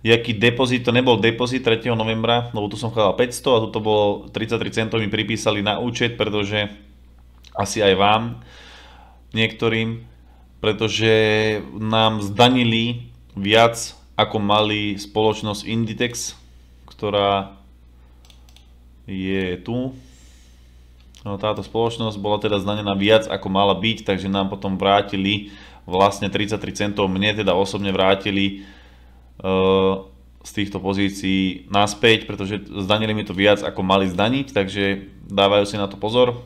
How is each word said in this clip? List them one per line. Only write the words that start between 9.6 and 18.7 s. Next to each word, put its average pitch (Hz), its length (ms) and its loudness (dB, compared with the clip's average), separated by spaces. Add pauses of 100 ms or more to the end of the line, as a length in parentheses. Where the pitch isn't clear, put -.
pretože 110 500 0 (640)
nám 110 480 0
zdanili 117 880 2 (240)
viac, 110 400 4 (400)
ako 107 240 0
mali 107 560 0
spoločnosť 107 720 -2
Inditex, 117 720 -4 (480)
ktorá 101 720 0 (1500)